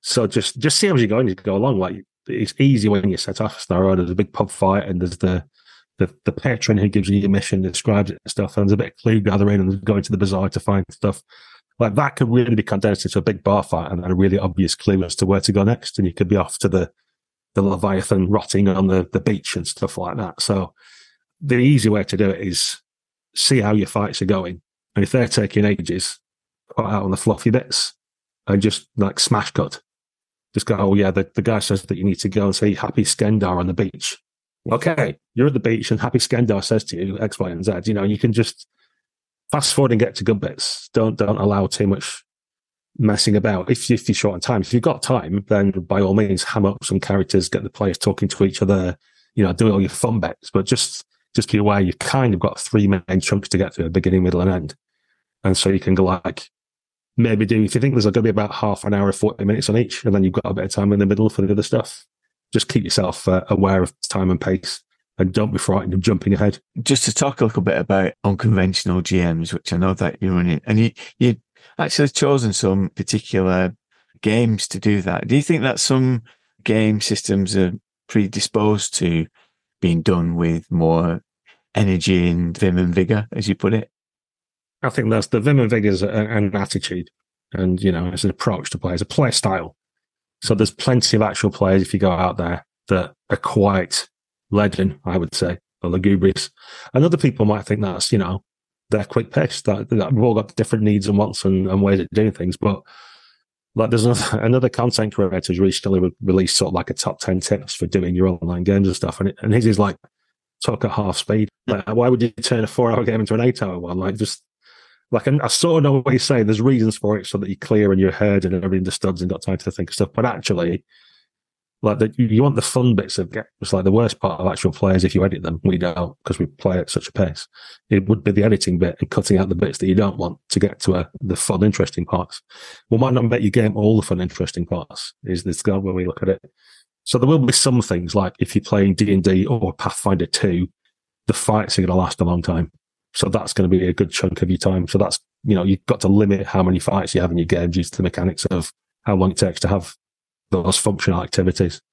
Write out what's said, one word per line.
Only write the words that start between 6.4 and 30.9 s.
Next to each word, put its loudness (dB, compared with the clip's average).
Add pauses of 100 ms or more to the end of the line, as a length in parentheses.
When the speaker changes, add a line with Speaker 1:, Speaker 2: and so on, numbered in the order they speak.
Speaker 1:
who 2
gives 0
you 4
your 2
mission, 0
describes 0
it -10
and -12
stuff. -4
And 2
there's 4
a 2
bit -4
of -20
clue 2
gathering 2
and 0
going 2
to -6
the 0
bazaar 0
to -4
find 0
stuff. -4 (560)
Like, 0
that 0
could 0
really 4
be 0
condensed 0
into 0
a -2
big -2
bar 2
fight -4
and -4
then -6
a 2
really 4
obvious 0
clue 0
as -6
to 0
where 4
to -2
go 4
next. 0
And 2
you -4
could -2
be 2
off -2
to 0
the, 0 (640)
the 2
Leviathan 0
rotting 2
on 2
the, 2
the 0
beach -4
and -6
stuff -6
like -6
that. -8
So -2 (680)
the 0
easy 4
way 2
to -6
do 2
it -6
is -4 (560)
see 2
how 2
your 2
fights -4
are -2
going. -2 (340)
And 2
if -2
they're 2
taking 0
ages, -4 (560)
cut -2
out -2
on -2
the -2
fluffy 0
bits -2 (540)
and 2
just, -2
like, -2
smash 0
cut. -4 (720)
Just -2
go, -2
"Oh 2